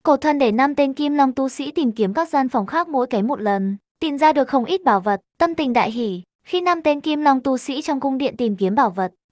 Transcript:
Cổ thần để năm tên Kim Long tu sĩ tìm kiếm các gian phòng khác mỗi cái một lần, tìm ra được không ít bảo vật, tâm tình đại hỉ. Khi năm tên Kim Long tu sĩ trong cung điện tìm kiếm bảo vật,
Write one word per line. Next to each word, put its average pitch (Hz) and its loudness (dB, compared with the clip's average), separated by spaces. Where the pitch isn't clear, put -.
Cổ 294 4
thần 294 0
để 247 4
năm 269 2
tên 277 2
Kim 294 -2
Long 269 4
tu 269 -2
sĩ 269 -8
tìm 302 0
kiếm 214 -2
các 330 -2
gian 269 0
phòng 220 -2
khác 330 -2
mỗi 262 -2
cái 220 0
một 233 -2
lần, 196 0
tìm 302 -4
ra 311 4
được 269 2
không 254 0
ít 370 -2
bảo 226 2
vật, 196 -2
tâm 339 0
tình 277 0
đại 226 2
hỉ. 220 -4
Khi 359 -2
năm 349 0
tên 294 2
Kim 302 -2
Long 277 4
tu 262 0
sĩ 269 -6
trong 294 -4
cung 269 -2
điện 269 -2
tìm 226 -2
kiếm 190 0
bảo 247 4
vật, 185 -4